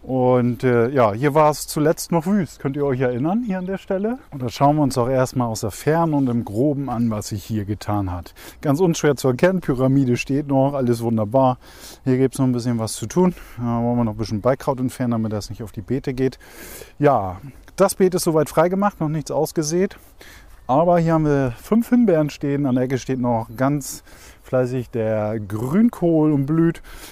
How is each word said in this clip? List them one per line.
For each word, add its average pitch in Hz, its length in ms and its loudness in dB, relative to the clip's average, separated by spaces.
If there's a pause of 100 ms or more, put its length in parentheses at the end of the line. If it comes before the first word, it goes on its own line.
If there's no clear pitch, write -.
Und, 127 600 2
äh, 120 260 4
ja, 120 240 4
hier 135 220 0
war 151 160 6
es - 160 -6
zuletzt 156 440 0
noch 170 140 0
wüst. 196 340 -2
Könnt 139 160 -4
ihr 143 100 -2
euch 131 160 0
erinnern, 139 440 0
hier 185 140 -4
an 180 80 -8
der 190 100 -6
Stelle? 202 400 -4 (140)
Und 139 100 -10
da 123 80 -4
schauen 147 280 2
wir 151 40 2
uns 131 160 0
auch 120 100 2
erstmal 127 400 0
aus 110 140 -6
der 110 80 -4
Ferne 156 460 0
und 135 120 2
im 120 160 0
Groben 131 460 -2
an, 117 220 -2
was 104 160 -6
sich 104 160 -8
hier 107 220 -4
getan 101 460 -4
hat. 87 220 -10 (280)
Ganz 147 180 0
unschwer 160 360 2
zu - 120 -2
erkennen, 175 340 2
Pyramide 131 560 2
steht 143 300 -4
noch, 139 260 2
alles 120 300 0
wunderbar. 117 560 2 (440)
Hier 131 140 2
gibt's 131 220 0
noch 131 80 2
ein 127 40 2
bisschen 120 280 -2
was 110 140 -4
zu - 120 -10
tun. 180 300 0 (220)
Da 123 60 -8
wollen 120 340 0
wir 120 60 2
noch 107 100 -2
ein 104 40 -14
bisschen 107 240 -4
Beikraut 131 380 0
entfernen, 127 320 -4
damit 110 220 -2
das 104 180 -6
nicht - 100 -12
auf 104 100 -12
die 110 100 -12
Beete 131 340 -4
geht. 131 240 -2 (580)
Ja, 104 420 2 (360)
das 190 200 2
Beet 185 200 2
ist 170 80 -2
soweit 156 260 2
freigemacht, 190 500 0
noch 156 100 -2
nichts 151 200 -6
ausgesät. 156 680 -2 (720)
Aber 175 320 4
hier 165 140 2
haben 160 120 2
wir 139 360 2
fünf 233 280 0
Himbeeren 185 400 4
stehen. 143 360 -2
An 127 100 2
der 131 100 2
Ecke 131 120 2
steht 131 220 -4
noch 117 280 -2 (100)
ganz 139 460 -2 (400)
fleißig 127 460 -2
der 110 500 -2
Grünkohl 151 920 2
und 139 140 2
blüht. 165 360 2 (300)